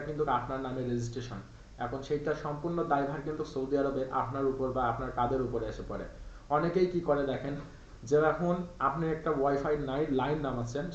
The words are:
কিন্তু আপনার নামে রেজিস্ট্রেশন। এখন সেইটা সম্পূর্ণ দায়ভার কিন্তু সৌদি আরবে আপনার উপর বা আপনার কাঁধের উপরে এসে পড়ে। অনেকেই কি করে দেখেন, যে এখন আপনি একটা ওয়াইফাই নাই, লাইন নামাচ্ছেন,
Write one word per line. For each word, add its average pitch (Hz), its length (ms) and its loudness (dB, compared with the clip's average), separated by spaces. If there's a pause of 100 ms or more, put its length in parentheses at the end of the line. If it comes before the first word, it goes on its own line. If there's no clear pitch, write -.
কিন্তু 151 160 -2 (160)
আপনার 131 280 -4
নামে 127 140 -4 (100)
রেজিস্ট্রেশন। 117 500 -4 (440)
এখন 135 240 -4
সেইটা 151 240 0 (120)
সম্পূর্ণ 165 340 -2 (120)
দায়ভার 139 360 2
কিন্তু 156 260 -4
সৌদি 135 280 0
আরবে 135 220 0 (200)
আপনার 139 300 -2
উপর 131 140 0 (100)
বা 131 60 2 (100)
আপনার 127 260 -4
কাঁধের 127 280 2
উপরে 113 260 -2
এসে 104 180 -8
পড়ে। 95 160 -6 (500)
অনেকেই 170 360 4
কি 175 160 2
করে 143 140 4 (100)
দেখেন, 143 220 -4 (540)
যে 143 80 6 (160)
এখন 175 220 2 (340)
আপনি 160 160 0 (120)
একটা 160 220 -2
ওয়াইফাই 139 360 4 (160)
নাই, 143 120 2 (180)
লাইন 147 260 2
নামাচ্ছেন, 123 380 -2 (100)